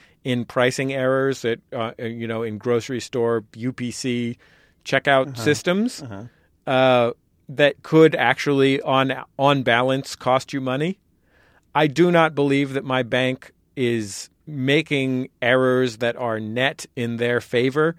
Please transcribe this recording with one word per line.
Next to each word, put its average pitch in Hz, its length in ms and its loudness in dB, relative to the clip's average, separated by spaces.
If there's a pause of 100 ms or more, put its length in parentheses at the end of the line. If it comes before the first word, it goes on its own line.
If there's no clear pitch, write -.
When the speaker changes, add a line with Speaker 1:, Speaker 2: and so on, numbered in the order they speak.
(240)
Speaker 1:
in 123 220 -2
pricing 135 480 0
errors 135 500 0
at, 117 140 -2 (160)
uh, 117 240 -6
you 117 300 -8
know, 113 160 -6
in 107 160 -8
grocery 120 400 -2
store 117 440 -2 (120)
U 120 180 -6
P 123 160 -6
C 120 480 -4 (480)
checkout 135 440 2
Speaker 2:
Uh-huh. 117 140 -12
Speaker 1:
systems, 180 600 0
Speaker 2:
Uh-huh. 107 200 -12 (480)
Speaker 1:
uh, 127 420 4 (360)
that 143 320 2
could 160 340 6
actually, 135 680 2
on, 135 280 2 (280)
on 139 240 2
balance, 131 520 0
cost 131 380 0
you 139 80 -6
money. 139 380 -4 (760)
I 151 140 4
do 160 240 4
not 160 240 4
believe 139 380 0
that 135 120 -4
my 131 160 0
bank 127 500 -4 (240)
is 117 540 -4 (160)
making 135 840 -2 (120)
errors 127 560 2
that 117 200 -2
are 117 220 -4
net 120 460 -4 (100)
in 117 220 -4
their 120 240 0
favor, 135 580 0